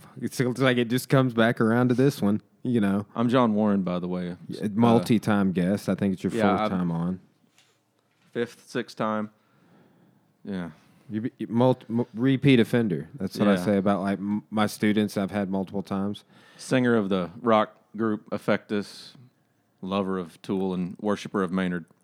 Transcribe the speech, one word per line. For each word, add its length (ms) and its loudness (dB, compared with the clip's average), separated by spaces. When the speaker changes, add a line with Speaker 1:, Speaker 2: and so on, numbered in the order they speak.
Speaker 1:
it's 140 -6
still, 160 0
it's 100 -4
like 160 2
it 120 2
just 200 -2
comes 240 4
back 300 2
around 260 4
to 60 2
this 260 2
one, 220 0
you 180 0
know. 260 0
Speaker 2:
I'm 140 0
John 240 2
Warren, 300 2
by 160 -4
the 80 -6
way. 280 -6
Speaker 1:
Yeah, 160 -8
Speaker 2:
Uh, 100 -2
Speaker 1:
multi-time 800 2
guest. 360 -2
I 60 0
think 200 -2
it's 100 -10
your 80 -2
Speaker 2:
yeah, 160 2
Speaker 1:
fourth 120 2
Speaker 2:
I've 100 -2
Speaker 1:
time 200 -2
on. 300 -4
Speaker 2:
Fifth, 360 -8
sixth 280 -6
time. 340 -4
Yeah. 260 -8
Speaker 1:
You 120 -4
be, 160 -6
you 100 -8
multi-, 400 2
m-, 240 -2
repeat 480 4
offender. 540 0
That's 240 -8
what 100 2
I 60 6
Speaker 2:
Yeah. 100 0
Speaker 1:
say 140 2
about, 240 0
like, 160 -2
m-, 320 -4
my 160 2
students 500 0
I've 140 -2
had 180 -4
multiple 340 -4
times. 420 -6
Speaker 2:
Singer 380 2
of 120 0
the 220 0
rock 340 2
group 320 -4
Effectus, 840 -4
lover 380 -4
of 240 -12
Tool, 320 -4
and 260 -6
worshiper 420 -4
of 100 -2
Maynard. 320 -4